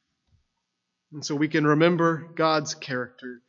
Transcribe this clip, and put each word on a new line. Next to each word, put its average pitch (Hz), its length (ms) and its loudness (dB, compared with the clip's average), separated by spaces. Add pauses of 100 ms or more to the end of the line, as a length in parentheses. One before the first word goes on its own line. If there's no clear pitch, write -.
(1120)
And 151 140 -14
so 156 100 -4
we 151 120 0
can 156 180 0
remember 165 720 2
God's 156 380 0
character. 123 760 -10